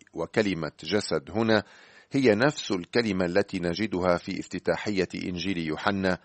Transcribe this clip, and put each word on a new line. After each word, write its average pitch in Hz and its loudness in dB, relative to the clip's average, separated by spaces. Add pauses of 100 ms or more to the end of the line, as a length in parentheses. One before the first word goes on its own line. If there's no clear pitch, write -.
(140)
وكلمة 82 0 (120)
جسد 80 -2
هنا 110 2 (480)
هي 131 4
نفس 135 0
الكلمة 95 0
التي 95 0
نجدها 90 0
في 85 -6
افتتاحية 90 -2
إنجيل 90 -4
يوحنا 92 0